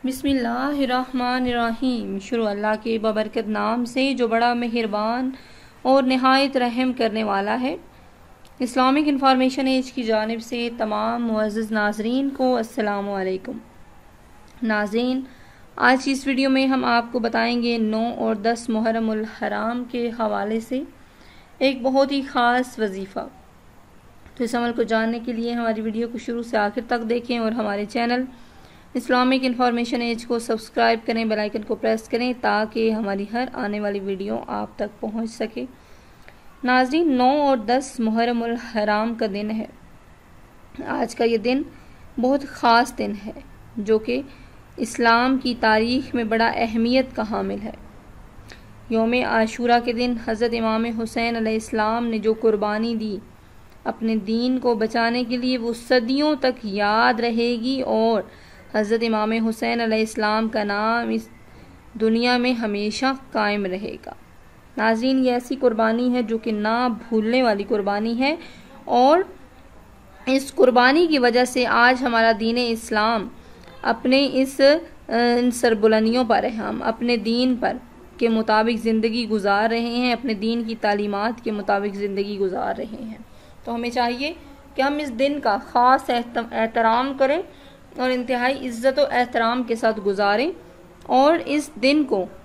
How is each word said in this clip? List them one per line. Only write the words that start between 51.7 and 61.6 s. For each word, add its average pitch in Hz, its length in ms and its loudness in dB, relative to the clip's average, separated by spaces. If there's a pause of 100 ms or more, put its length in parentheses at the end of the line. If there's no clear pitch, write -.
ने 226 140 -2
जो 220 160 2
कुर्बानी 220 600 0
दी 214 240 -6 (640)
अपने 226 320 -2
दीन 233 400 0
को 240 180 2
बचाने 233 480 0
के 240 120 -4
लिए, 254 200 0
वो 233 180 -2
सदियों 262 640 2
तक 254 180 0 (100)
याद 214 540 2
रहेगी 233 600 0
और 220 480 0 (440)
हज़रत 220 280 0
इमाम 220 300 0 (100)
हुसैन 233 380 -2
अलैहिस्सलाम 220 680 0
का 214 160 -2
नाम 220 460 -2
इस 226 180 -4 (680)